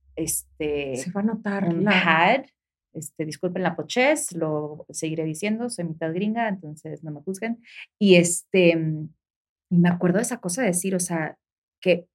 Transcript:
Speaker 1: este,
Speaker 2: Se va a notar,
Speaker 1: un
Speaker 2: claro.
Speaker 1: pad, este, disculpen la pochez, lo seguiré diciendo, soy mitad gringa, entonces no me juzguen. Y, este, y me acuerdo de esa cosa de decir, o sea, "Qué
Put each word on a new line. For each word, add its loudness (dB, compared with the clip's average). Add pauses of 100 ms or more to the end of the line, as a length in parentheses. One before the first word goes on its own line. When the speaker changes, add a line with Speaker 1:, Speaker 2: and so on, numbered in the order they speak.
(160)
Speaker 1:
este, -6
Speaker 2:
Se -8
va -4
a 0
notar, -2
Speaker 1:
un 0
Speaker 2:
claro. 4
Speaker 1:
pad, 4 (480)
este, -10
disculpen -6
la -2
pochez, 0
lo -4
seguiré -4
diciendo, -4
soy -6
mitad -4
gringa, -2
entonces -10
no -10
me -12
juzguen. -8 (360)
Y, 8
este, 4 (1000)
y 2
me 6
acuerdo 2
de 2
esa -4
cosa -4
de 2
decir, -2
o -2
sea, -4 (440)
"Qué 2